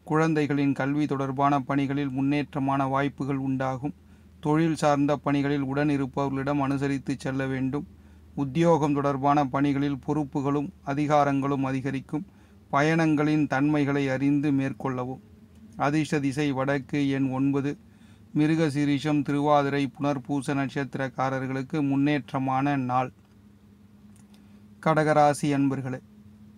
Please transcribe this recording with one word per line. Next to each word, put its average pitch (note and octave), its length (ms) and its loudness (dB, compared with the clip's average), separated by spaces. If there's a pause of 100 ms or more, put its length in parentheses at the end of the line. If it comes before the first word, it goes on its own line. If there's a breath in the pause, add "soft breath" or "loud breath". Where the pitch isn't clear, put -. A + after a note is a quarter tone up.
குழந்தைகளின் D3+ 680 2
கல்வி C#3+ 340 -2
தொடர்பான C#3 540 0
பணிகளில் C#3 500 -2
முன்னேற்றமான C#3 760 -2
வாய்ப்புகள் C3+ 560 -2
உண்டாகும். C3 500 -4 (460 soft breath)
தொழில் D#3 400 0
சார்ந்த D3 380 2
பணிகளில் C#3+ 500 0
உடன் C#3+ 260 0
இருப்பவர்களிடம் C#3 720 -2
அனுசரித்து C#3 520 -2
செல்ல C3+ 320 -4
வேண்டும். C3 380 -4 (500 soft breath)
உத்தியோகம் D3 600 2
தொடர்பான C#3+ 500 2
பணிகளில் C#3 540 0
பொறுப்புகளும் C#3+ 680 -2 (160)
அதிகாரங்களும் C#3 840 0
அதிகரிக்கும். C3+ 580 -6 (420 loud breath)
பயணங்களின் D3+ 800 2
தன்மைகளை C#3+ 640 2
அறிந்து C#3 420 0
மேற்கொள்ளவும். C3 720 -4 (580)
அதிர்ஷ்ட D3 400 0
திசை C#3 320 -2
வடக்கு, C#3 580 -2
எண் C3+ 220 0
ஒன்பது. C#3 420 0 (600 loud breath)
மிருகசீரிஷம், D3 880 2
திருவாதிரை, C#3+ 640 2
புனர்பூச C#3+ 680 -4
நட்சத்திரக்காரர்களுக்கு C3+ 1300 -4
முன்னேற்றமான C#3 1000 0
நாள். B2+ 280 -2 (1700 loud breath)
கடகராசி D3+ 720 4
அன்பர்களே, C3+ 480 -2 (560)